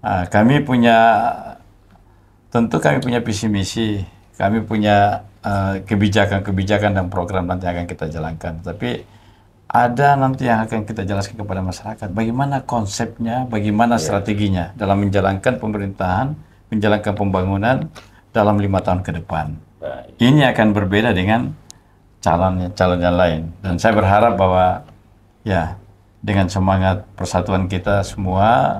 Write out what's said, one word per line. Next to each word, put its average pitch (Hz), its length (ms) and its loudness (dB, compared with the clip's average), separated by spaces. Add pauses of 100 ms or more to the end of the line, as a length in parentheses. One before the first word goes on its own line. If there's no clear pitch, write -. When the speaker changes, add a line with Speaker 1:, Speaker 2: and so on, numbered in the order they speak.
Speaker 1:
Nah, 92 240 -2
kami 120 320 4
punya, 120 380 4 (1500)
tentu 117 240 2
kami 139 240 2
punya 120 240 -2
visi 113 240 -4
misi, 101 560 -2 (320)
kami 104 240 0
punya, 101 640 2 (160)
eh, 98 400 -2
kebijakan-kebijakan 101 1120 0
dan 95 160 -2
program 90 400 -4
nanti 90 160 -6
akan 87 240 -4
kita 80 240 -8
jalankan. 80 480 -8
Tapi 104 400 -8 (640)
ada 120 480 2
nanti 135 320 0
yang 113 160 2
akan 110 240 -4
kita 101 240 -6
jelaskan 101 320 -6
kepada 98 240 -6
masyarakat, 101 480 -10
bagaimana 127 480 -2
konsepnya, 117 880 -6
bagaimana 110 480 0
Speaker 2:
Iya. 107 80 -2
Speaker 1:
strateginya 101 600 -2 (120)
dalam 98 240 0
menjalankan 98 560 0
pemerintahan, 101 800 -4 (320)
menjalankan 104 480 0
pembangunan 98 600 0 (600)
dalam 104 240 4
lima 98 240 0
tahun 101 160 0
ke 82 160 -6
depan. 78 400 -6 (240)
Speaker 2:
Baik. 65 400 -12
Speaker 1:
Ini 131 320 6
akan 110 240 4
berbeda 101 400 2
dengan 107 400 0 (640)
calon, 90 560 0
calon 90 240 2
yang 87 160 2
lain. 82 260 2 (220)
Dan 90 160 -2
saya 110 160 4
berharap 104 400 4
bahwa, 92 480 2 (560)
ya, 87 400 -2 (400)
dengan 98 320 0
semangat 95 640 0
persatuan 92 480 -2
kita 95 400 -2
semua 107 760 0